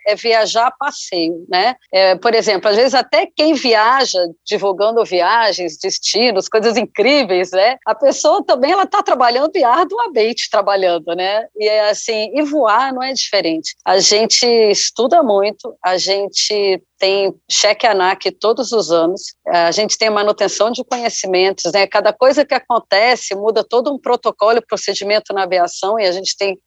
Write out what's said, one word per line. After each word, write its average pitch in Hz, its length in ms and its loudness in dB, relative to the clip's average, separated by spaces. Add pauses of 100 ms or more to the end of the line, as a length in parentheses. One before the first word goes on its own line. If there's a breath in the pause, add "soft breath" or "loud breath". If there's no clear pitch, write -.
é 208 80 2
viajar 226 540 0
a - 20 -4
passeio, 175 800 -6
né? 196 260 0 (180)
É, 190 220 4
por 220 200 0
exemplo, 208 360 0
às 170 60 2
vezes 247 180 2
até 294 400 0
quem 311 180 2
viaja 233 680 2 (260)
divulgando 202 580 0
viagens, 180 720 0
destinos, 190 720 -2
coisas 220 280 0
incríveis, 202 760 0
né? 202 340 2
A 220 120 0
pessoa 302 480 2
também, 277 260 0
ela 381 160 0
tá 403 160 -2
trabalhando 262 540 0
e 311 80 2
arduamente 277 840 0
trabalhando, 185 680 -2
né? 202 300 -2 (120)
E 214 100 0
é 214 220 2
assim, 214 420 -4
e 285 100 0
voar 269 520 0
não 254 80 -6
é 269 100 -4
diferente. 180 640 -4 (100)
A 185 140 2
gente 214 480 2 (240)
estuda 262 520 0
muito, 208 520 -2 (100)
a 185 140 0
gente 196 840 -2 (160)
tem 196 380 0 (160)
cheque 214 360 2
anac 190 440 0
todos 220 420 -2
os 190 180 0
anos, 170 440 0 (120)
a 170 260 2
gente 208 260 -2
tem 220 100 0
manutenção 208 600 0
de 247 140 -6
conhecimentos, 190 880 -2
né? 196 140 2
Cada 208 260 2
coisa 277 320 2
que 285 100 -4
acontece, 226 800 0
muda 202 300 -2
todo 247 280 -2
um 262 60 -6
protocolo 233 600 0
e 254 80 -4
procedimento 202 680 -4
na 196 100 -2
aviação 185 560 -2
e 208 80 0
a 180 60 0
gente 185 240 -6
tem 196 300 -4